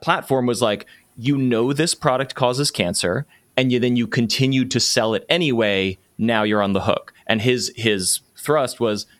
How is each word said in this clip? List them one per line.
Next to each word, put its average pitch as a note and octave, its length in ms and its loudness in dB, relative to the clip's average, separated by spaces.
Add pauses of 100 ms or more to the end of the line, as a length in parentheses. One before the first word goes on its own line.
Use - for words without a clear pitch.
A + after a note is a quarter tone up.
platform C#3 440 0
was A#2 140 0
like, G#2 240 0 (320)
"You C3+ 220 0
know B2 340 2
this D#3 220 0
product C3 400 0
causes C3 380 0
cancer, G2 520 -2 (320)
and C3 140 2
you, B2 80 2
then B2 160 2
you A#2 140 0
continue C3 560 0
to A2+ 160 0
sell A2 340 -2
it - 140 -4
anyway. G#2+ 680 0 (220)
Now A2+ 240 2
you're G#2+ 180 2
on G2 120 2
the F#2+ 100 0
hook." - 300 -2 (160)
And A2 120 0
his, B2 360 0
his G#2 420 0 (180)
thrust D3 440 -2
was, G#2+ 260 -2 (140)